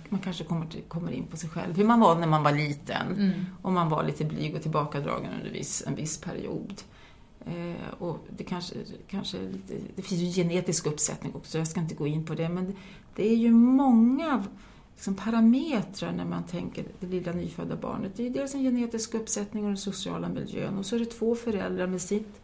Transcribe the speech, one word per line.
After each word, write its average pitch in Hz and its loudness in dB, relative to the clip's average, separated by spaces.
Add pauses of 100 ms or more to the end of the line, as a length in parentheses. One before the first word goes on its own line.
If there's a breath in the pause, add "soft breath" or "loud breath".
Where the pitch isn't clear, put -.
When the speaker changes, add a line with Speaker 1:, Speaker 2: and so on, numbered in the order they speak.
Speaker 1:
Man 190 -2
kanske 175 -6
kommer 165 -2
till, - -10
kommer 165 -6
in - -6
på - -12
sig 156 -8
själv. 175 -4
Hur 202 6
man 233 8
var 175 10
när 170 2
man 156 6
var 147 6
liten. 147 -2 (100)
Speaker 2:
Mm. 196 4 (300 loud breath)
Speaker 1:
Om 185 0
man 170 4
var 156 2
lite 151 -2
blyg 151 -2
och 151 -8
tillbakadragen 147 -2
under - -8
viss, - -6
en - -2
viss - -6
period. - -8 (640 loud breath)
Eh, 175 -8 (100)
och - -6 (100)
det - -8
kanske, 175 -6 (360)
kanske 190 -6
är 95 -6
lite, - -10 (220)
det 190 -8
finns 170 -2
ju 175 2
genetisk 170 0
uppsättning 147 -2
också, - -6
jag 160 0
ska 175 -2
inte 160 -2
gå 147 -2
in 156 0
på 160 -6
det. 165 -2
Men 185 -4 (400 loud breath)
det 202 2
är 226 6
ju 233 6
många 254 8 (500 loud breath)
liksom 196 -4
parametrar 226 4
när 175 -4
man 175 -2
tänker 180 -8 (160)
det 185 -8
lilla 175 -4
nyfödda 170 -6
barnet. - -6
Det 240 -4
är - -2
ju 247 -4
dels 269 -4
en 277 -2
genetisk 240 0
uppsättning 208 -4
och 208 0
den 196 -2
sociala 175 -4
miljön. - -4
Och 196 -4
så - -4
är 233 2
det 233 0
två 226 -2
föräldrar 185 -2
med 180 -2
sitt - -4